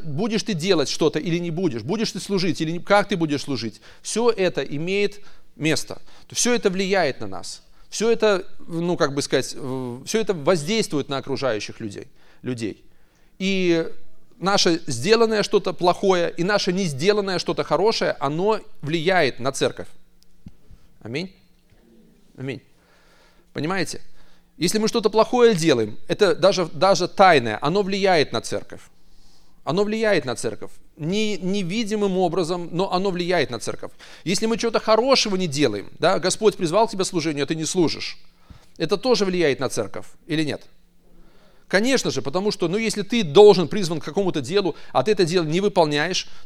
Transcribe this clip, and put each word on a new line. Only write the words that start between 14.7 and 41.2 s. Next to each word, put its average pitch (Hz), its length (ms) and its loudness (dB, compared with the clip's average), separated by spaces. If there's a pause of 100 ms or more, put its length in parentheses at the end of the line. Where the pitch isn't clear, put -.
сделанное 208 560 2
что-то 190 300 0
плохое, 175 640 2
и 170 80 -2
наше 196 300 0
не 190 120 0
сделанное 190 520 0
что-то 156 260 -2
хорошее, 170 560 0
оно 175 400 0 (220)
влияет 160 580 0
на 127 120 -2
церковь. 117 360 -2 (1160)
Аминь. 151 280 -8 (1040)
Аминь. 131 240 -8 (920)
Понимаете? 165 480 -4 (560)
Если 180 220 0
мы 214 80 2
что-то 220 220 2
плохое 220 440 4
делаем, 135 440 2 (100)
это 165 280 4
даже, 175 380 4
даже 180 340 2
тайное, 135 540 4
оно 175 220 0
влияет 190 480 2
на 113 100 -2
церковь. - 400 -6 (840)
Оно 170 200 0
влияет 208 420 0
на 120 100 -4
церковь. 104 360 -6 (260)
Не-, 208 400 -2
невидимым 196 800 -2
образом, 175 540 0
но 175 200 -2
оно 185 200 0
влияет 175 400 0
на 113 80 -6
церковь. - 320 -8 (320)
Если 202 240 0
мы 226 100 0
чего-то 233 220 -2
хорошего 220 560 2
не 185 120 0
делаем, 131 520 0
да, 185 180 2
«Господь 185 400 2
призвал 190 300 2
тебя 190 160 -4
к - 40 -4
служению, 151 360 -2
а - 40 -4
ты 165 80 -2
не 160 100 -4
служишь», 135 520 0 (600)
это 185 200 0
тоже 208 280 2
влияет 175 340 2
на 127 100 -2
церковь 98 380 -6 (180)
или 156 180 -2
нет? 131 200 -6 (1040)